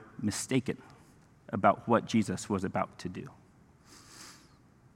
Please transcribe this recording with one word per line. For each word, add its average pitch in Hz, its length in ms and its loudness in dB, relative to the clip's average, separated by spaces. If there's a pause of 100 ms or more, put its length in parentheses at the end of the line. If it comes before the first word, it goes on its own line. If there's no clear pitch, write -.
(200)
mistaken - 560 -2 (720)
about 101 400 4
what 117 160 4
Jesus 104 460 0
was 95 120 0
about 95 360 -4
to - 100 -8
do. - 220 -12 (1700)